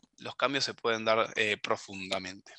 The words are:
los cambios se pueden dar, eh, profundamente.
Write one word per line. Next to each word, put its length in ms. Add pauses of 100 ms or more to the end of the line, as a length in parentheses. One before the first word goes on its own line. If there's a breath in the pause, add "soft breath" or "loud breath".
(180)
los 180
cambios 260
se 100
pueden 320
dar, 300
eh, 260
profundamente. 1000